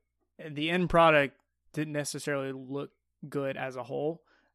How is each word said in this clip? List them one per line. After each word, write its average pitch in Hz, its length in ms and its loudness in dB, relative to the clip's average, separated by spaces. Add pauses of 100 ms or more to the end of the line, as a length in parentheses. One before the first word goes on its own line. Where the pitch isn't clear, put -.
(440)
the 151 260 -4
end 180 200 0
product 156 460 6 (360)
didn't 151 200 -4
necessarily 139 600 -4
look 135 380 -8 (380)
good 135 280 -4
as 135 200 -8
a 123 80 -8
whole. 143 380 -4 (320)